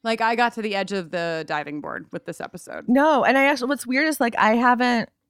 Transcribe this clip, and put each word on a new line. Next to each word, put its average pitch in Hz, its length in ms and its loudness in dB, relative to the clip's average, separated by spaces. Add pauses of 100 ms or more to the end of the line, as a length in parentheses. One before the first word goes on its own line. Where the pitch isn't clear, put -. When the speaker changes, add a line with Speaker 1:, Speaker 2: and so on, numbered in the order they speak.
Speaker 1:
like 226 160 -2
I 226 160 2
got 240 180 2
to 226 80 -8
the 208 140 -4
edge 196 160 -2
of 180 200 -4
the 170 360 -4
diving 147 320 -6
board - 320 -10
with 175 140 -10
this - 160 -12
episode. - 480 -12
Speaker 2:
No, 277 340 4
and 254 140 4
I 269 80 4
actually, 269 240 0
what's 254 180 -4
weird 269 200 0
is, 311 120 -2
like, 233 180 0
I 214 180 4
haven't, 247 540 2 (200)